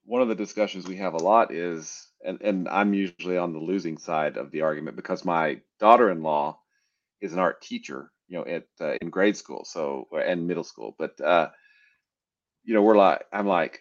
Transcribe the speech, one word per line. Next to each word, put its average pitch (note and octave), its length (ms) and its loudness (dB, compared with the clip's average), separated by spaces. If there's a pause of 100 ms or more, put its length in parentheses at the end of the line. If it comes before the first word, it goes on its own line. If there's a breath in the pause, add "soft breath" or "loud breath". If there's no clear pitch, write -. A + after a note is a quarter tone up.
one A#2+ 180 0
of A#2+ 60 2
the A2 60 0
discussions G2 540 -4
we F#2 80 -10
have F#2 180 -6
a E2 80 -2
lot G#2+ 320 4
is, E2+ 540 -8 (160)
and, F#2 180 -8
and G2 260 -2
I'm G2+ 260 2
usually F2+ 440 -2
on F2 140 -2
the D#2 80 -10
losing E2+ 380 -4
side D#2 380 -4
of C2+ 140 -10
the D#2 120 -4
argument D#2 340 -2
because - 280 -8
my E2 360 -2 (200)
daughter-in-law E2 800 4 (600)
is F#2+ 120 -8
an E2+ 80 -4
art F2+ 220 0
teacher, C#2+ 480 -12 (180)
you F2 100 -10
know, D#2+ 80 -8
at, E2 180 -6 (160)
uh, D2+ 200 -2
in E2 100 -8
grade F#2+ 260 2
school, - 280 -14
so, C#2+ 420 -6 (180)
and F2 220 -2
middle E2+ 180 -4
school. A1 340 -14
But, D#2 220 -8
uh, D#2+ 280 4 (1160 soft breath)
you A2+ 100 -2
know, G#2 80 6
we're G#2+ 140 8
like, F#2+ 360 6
I'm G2+ 140 -4
like, F2 340 -2